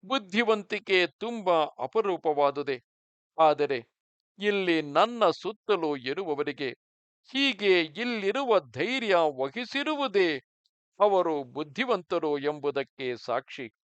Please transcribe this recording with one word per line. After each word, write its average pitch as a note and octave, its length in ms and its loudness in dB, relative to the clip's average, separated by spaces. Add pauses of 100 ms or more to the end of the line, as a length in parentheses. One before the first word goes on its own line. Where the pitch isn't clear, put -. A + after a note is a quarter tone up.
ಬುದ್ಧಿವಂತಿಕೆ G3+ 1000 0
ತುಂಬ F#3 560 0
ಅಪರೂಪವಾದುದೇ, C#3+ 1200 -2 (560)
ಆದರೆ C#3+ 480 4 (520)
ಇಲ್ಲಿ F#3+ 420 0
ನನ್ನ F#3 480 2
ಸುತ್ತಲೂ D#3+ 640 -4
ಇರುವವರಿಗೆ C#3+ 760 -6 (600)
ಹೀಗೆ G3+ 500 2
ಇಲ್ಲಿರುವ G#3+ 800 0
ಧೈರ್ಯ F#3 560 -2
ವಹಿಸಿರುವುದೇ F#3+ 1200 0 (640)
ಅವರು F3+ 440 2
ಬುದ್ಧಿವಂತರು D#3 920 -2
ಎಂಬುದಕ್ಕೆ C#3 800 -4
ಸಾಕ್ಷಿ. B2 540 -6 (120)